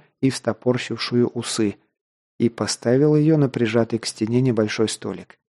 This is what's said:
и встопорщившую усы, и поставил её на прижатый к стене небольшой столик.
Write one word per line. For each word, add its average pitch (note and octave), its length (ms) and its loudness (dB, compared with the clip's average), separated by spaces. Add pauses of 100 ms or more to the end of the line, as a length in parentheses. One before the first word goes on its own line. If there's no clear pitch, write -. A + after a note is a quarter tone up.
(200)
и C3 100 4
встопорщившую A#2+ 1000 -2
усы, A2 480 -4 (600)
и A#2 100 2
поставил B2+ 680 0
её D3+ 220 4
на C#3+ 120 2
прижатый A2+ 520 -2
к - 60 -10
стене A2+ 340 -2
небольшой A2 480 0
столик. - 500 -10 (120)